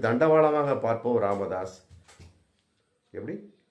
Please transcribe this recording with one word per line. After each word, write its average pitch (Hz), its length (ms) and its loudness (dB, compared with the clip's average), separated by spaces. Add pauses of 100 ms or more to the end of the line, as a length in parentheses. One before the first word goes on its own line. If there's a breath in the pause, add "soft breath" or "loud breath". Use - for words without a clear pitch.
தண்டவாளமாக 151 640 4 (160)
பார்ப்பவர் 113 400 0
ராமதாஸ். 95 500 -4 (1400)
எப்படி? 139 200 -12 (340)